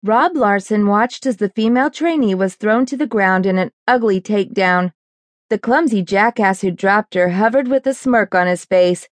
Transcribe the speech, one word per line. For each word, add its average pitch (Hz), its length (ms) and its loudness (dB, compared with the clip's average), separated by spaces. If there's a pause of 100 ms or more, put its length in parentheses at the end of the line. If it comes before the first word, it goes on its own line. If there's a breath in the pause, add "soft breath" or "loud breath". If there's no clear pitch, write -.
Rob 254 320 0
Larson 208 520 0
watched 208 400 0
as 247 100 -2
the 202 140 -4
female 247 400 0
trainee 294 440 -2
was 185 200 -2
thrown 220 320 0
to 277 100 -8
the 294 100 -2
ground 190 380 0
in 185 140 0
an 185 120 -2 (160)
ugly 226 320 2
takedown. 185 720 0 (580)
The 220 80 -2
clumsy 233 440 0
jackass 196 600 0
who 190 80 -2
dropped 196 420 0
her 180 160 0
hovered 226 400 0
with 262 180 0
a 269 60 0
smirk 233 420 0
on 180 120 2
his 180 180 -2
face 180 520 0